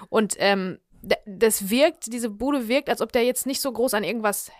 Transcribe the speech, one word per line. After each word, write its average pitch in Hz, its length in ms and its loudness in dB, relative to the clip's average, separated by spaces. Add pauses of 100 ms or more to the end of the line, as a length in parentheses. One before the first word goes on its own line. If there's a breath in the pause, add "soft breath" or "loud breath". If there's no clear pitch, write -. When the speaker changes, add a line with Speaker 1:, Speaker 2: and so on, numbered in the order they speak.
Speaker 1:
Mhm. - 80 -18
Speaker 2:
Und, 208 320 2
ähm, 190 380 2 (240)
d-, 190 120 0 (100)
das 202 460 0
wirkt, 262 420 2
diese 233 180 -4
Bude 240 360 -2
wirkt, 269 220 0
als - 120 -2
ob - 120 -4
der 233 100 4
jetzt 247 240 0
nicht 262 140 -4
so 269 100 -2
groß 233 240 0
an 214 80 0
irgendwas 208 580 -2